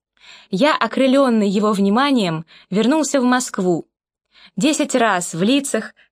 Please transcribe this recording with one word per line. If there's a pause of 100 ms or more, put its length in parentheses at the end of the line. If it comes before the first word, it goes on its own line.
(500)
Я,
окрыленный
его
вниманием, (240)
вернулся
в
Москву. (680)
Десять
раз
в
лицах (180)